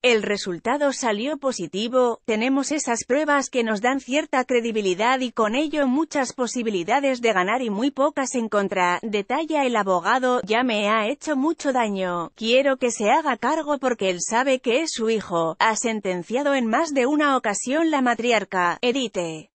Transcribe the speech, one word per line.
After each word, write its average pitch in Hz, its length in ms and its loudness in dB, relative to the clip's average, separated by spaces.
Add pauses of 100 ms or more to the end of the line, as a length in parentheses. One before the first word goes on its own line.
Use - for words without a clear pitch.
El 233 220 4
resultado 214 680 -2
salió 247 460 -2
positivo, 240 840 -2
tenemos 254 480 0
esas 262 320 -2
pruebas 285 460 0
que 240 160 0
nos 214 160 -2
dan 254 180 0
cierta 262 460 -2
credibilidad 226 760 0
y 254 140 -4
con 220 220 0
ello 294 320 0
muchas 277 440 0
posibilidades 240 880 -2
de 226 140 2
ganar 196 280 0
y 233 80 -2
muy 226 220 0
pocas 262 440 -2
en 226 120 -2
contra, 190 540 0
detalla 262 640 -2
el 247 100 0
abogado. 214 680 2
Ya 220 180 2
me 214 240 0
ha 214 220 2
hecho 294 260 -2
mucho 285 380 0
daño, 185 640 -2
quiero 262 420 2
que 240 140 0
se 214 200 0
haga 294 240 2
cargo 294 420 -2
porque 233 320 0
él 180 120 -2
sabe 254 400 0
que 254 220 0
es 311 100 -4
su 220 160 -2
hijo, 175 500 -2
ha 220 160 4
sentenciado 220 800 -2
en 247 100 0
más 294 280 0
de 262 120 2
una 294 300 2
ocasión 254 560 0
la 285 80 0
matriarca, 233 840 0
Edith. 202 760 -2